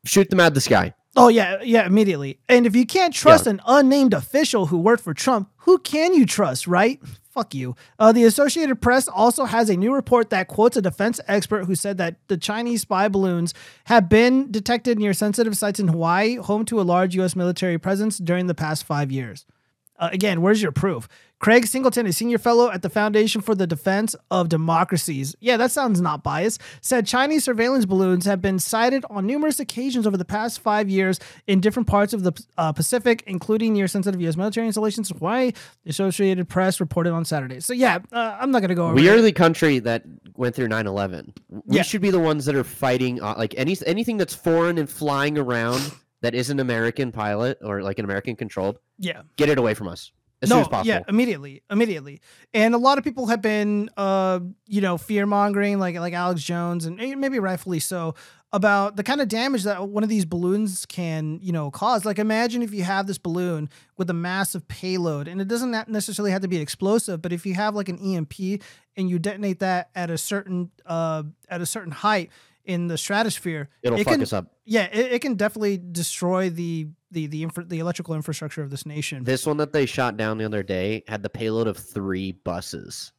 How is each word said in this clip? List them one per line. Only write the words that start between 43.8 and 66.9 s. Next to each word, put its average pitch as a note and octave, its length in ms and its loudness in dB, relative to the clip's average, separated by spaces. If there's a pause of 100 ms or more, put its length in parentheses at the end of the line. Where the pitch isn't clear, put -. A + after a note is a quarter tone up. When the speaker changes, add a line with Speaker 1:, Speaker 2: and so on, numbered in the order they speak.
Speaker 1:
anything A3 300 -2
that's F3+ 180 -2
foreign E3+ 420 2
and D3 100 -2
flying D3 520 0
around B2 520 -2 (300)
that A#2 120 -2
isn't B2+ 260 -2
American A#2+ 520 -2
pilot G#2+ 520 -2
or, G2+ 200 -4
like, G2 160 -4
an G#2+ 60 -4
American G2+ 300 -4
controlled. G2 440 -6 (180)
Speaker 2:
Yeah. F3 240 -10 (140)
Speaker 1:
Get D3 140 2
it C#3 100 4
away A2 160 2
from G#2 120 -10
us - 240 -14 (300)
as F#3+ 80 0
Speaker 2:
No, B3 60 6
Speaker 1:
soon A#3+ 80 6
as - 40 -2
possible. A2 200 -2
Speaker 2:
yeah, G#3 200 0
immediately, F3 640 -2
immediately. F3+ 520 -2 (340)
And A3+ 180 4
a A#3+ 60 2
lot C4+ 180 4
of C4+ 60 -4
people B3 240 -4
have A3+ 120 0
been, G#3 560 -2
uh, F#3+ 440 0 (260)
you G3+ 160 -2
know, F3+ 160 -2
fear-mongering, G3+ 800 0
like, F3+ 180 -2
like E3+ 200 -6
Alex F3 260 -2
Jones, F3 440 -4
and E3+ 120 -10 (220)
maybe C4+ 180 -2
rightfully F#3 420 -4
so, E3 360 -6 (360)
about G3+ 440 2
the G3+ 80 -6
kind C#4 180 -2
of B3 60 -2
damage A#3 380 -2
that G3 220 -4
one G3+ 140 -4
of G#3+ 80 0
these G#3 160 0
balloons F3+ 640 -2
can, D#3+ 560 -6
you F#3 80 -6
know, D3+ 180 -4
cause. G#3+ 340 -2
Like, G#3 140 -4
imagine A3 460 -2
if G#3 100 -8
you G3 100 -4
have G3 220 -2
this F#3+ 140 -8
balloon E3+ 500 -4 (260)
with F3+ 140 -6
a E3+ 60 -4
massive F3+ 520 -6
payload, E3+ 600 -4
and F3+ 120 -10
it F#3+ 80 -4
doesn't A#3 220 -4
na-, A3 180 -4
necessarily G#3 440 -4
have F#3+ 100 -2
to F#3+ 60 -6
be F3+ 100 -2
explosive, F#3 640 -4